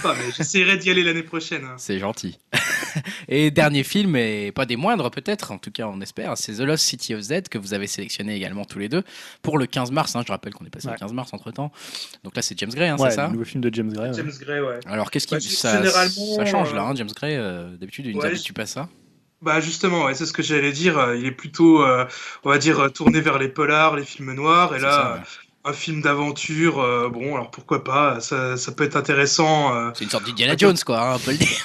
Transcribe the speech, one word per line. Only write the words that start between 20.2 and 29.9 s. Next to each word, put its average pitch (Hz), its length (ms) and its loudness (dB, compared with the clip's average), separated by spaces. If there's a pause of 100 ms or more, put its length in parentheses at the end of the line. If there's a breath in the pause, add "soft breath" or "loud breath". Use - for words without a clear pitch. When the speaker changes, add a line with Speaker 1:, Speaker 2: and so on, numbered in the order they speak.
Speaker 1:
ce - 60 -6
que 160 100 0
j'allais 143 300 2
dire, 160 260 2
euh, 120 180 2
il 120 100 -4
est 135 60 -2
plutôt, 160 500 6
euh, 127 220 6 (400 loud breath)
on 139 60 4
va 143 80 6
dire, 151 220 4
euh, 139 80 4
tourné 156 320 4
vers 143 180 4
les 135 100 0
polars, 151 480 4
les 143 80 -4
films 131 300 -10
noirs, 160 400 4
et 131 60 -4
Speaker 2:
C'est 135 60 0
Speaker 1:
là, 143 60 4
Speaker 2:
ça, 135 220 4
ouais. - 560 -10
Speaker 1:
un - 20 -2
film 151 300 -4
d'aventure, 147 800 0
euh, 123 280 2
bon, 123 280 -4
alors 117 160 -6
pourquoi 135 320 -4
pas, 131 360 2
ça, 127 360 -2
ça - 160 -6
peut 151 120 -2
être 147 120 0
intéressant, 143 800 4
euh, 117 200 -2